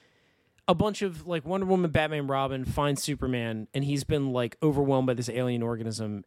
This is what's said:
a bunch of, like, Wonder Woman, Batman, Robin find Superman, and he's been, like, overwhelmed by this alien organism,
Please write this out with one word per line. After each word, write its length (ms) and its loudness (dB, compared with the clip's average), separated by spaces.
a 80 6
bunch 260 0
of, 240 -4
like, 200 -4
Wonder 200 0
Woman, 240 4
Batman, 380 0
Robin 360 0
find 360 0
Superman, 760 -2
and 100 0
he's 200 -2
been, 300 0
like, 280 0
overwhelmed 460 4
by 80 2
this 140 -4
alien 340 0
organism, 640 -4